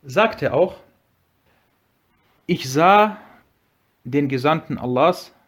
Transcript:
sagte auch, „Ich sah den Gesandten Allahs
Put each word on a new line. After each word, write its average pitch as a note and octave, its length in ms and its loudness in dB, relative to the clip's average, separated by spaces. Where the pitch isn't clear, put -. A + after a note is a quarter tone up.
sagte D3+ 500 -2
auch, F3 240 0
„Ich D#3+ 240 -4
sah G3 480 4
den C#3 240 -2
Gesandten C#3 480 -2
Allahs B2+ 580 -2